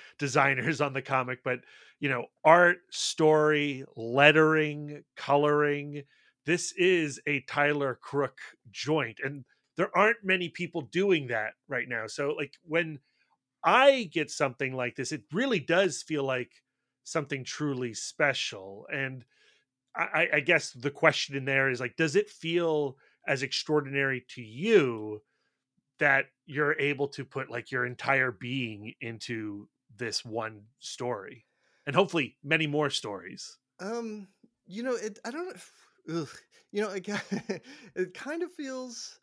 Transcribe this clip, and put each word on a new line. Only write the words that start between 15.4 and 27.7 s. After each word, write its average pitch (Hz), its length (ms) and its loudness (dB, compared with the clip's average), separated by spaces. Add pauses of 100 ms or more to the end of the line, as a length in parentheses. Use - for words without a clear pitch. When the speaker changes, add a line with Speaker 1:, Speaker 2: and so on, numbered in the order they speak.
Speaker 1:
does 170 440 2
feel 147 200 -2
like 127 400 -4 (400)
something 139 420 -6
truly 127 480 -4
special. 104 960 -4
And 135 340 -6 (720)
I, 170 80 -2
I, 160 340 0
I - 40 2
guess 156 320 2
the 135 180 -6
question 143 440 2
in 135 100 -6
there 135 240 2
is, 123 100 -2
like, 123 180 -8
does 156 180 2
it 202 140 2
feel 160 680 -2 (300)
as 135 160 0
extraordinary 139 840 -2
to - 120 -16
you 117 840 2 (760)
that 139 280 4 (180)
you're 147 340 0
able 143 300 0
to 139 160 -12
put, 131 240 -8
like, 120 220 -8